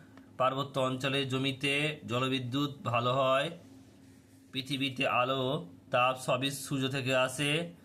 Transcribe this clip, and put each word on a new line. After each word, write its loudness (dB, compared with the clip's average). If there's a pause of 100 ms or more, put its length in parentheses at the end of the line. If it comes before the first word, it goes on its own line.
(380)
পার্বত্য 0
অঞ্চলে 0
জমিতে -2
জলবিদ্যুৎ -2
ভালো 0
হয়। 2 (1000)
পৃথিবীতে -2
আলো, 2 (240)
তাপ 4
সবই 0
সূর্য -2
থেকে 0
আসে। 0 (120)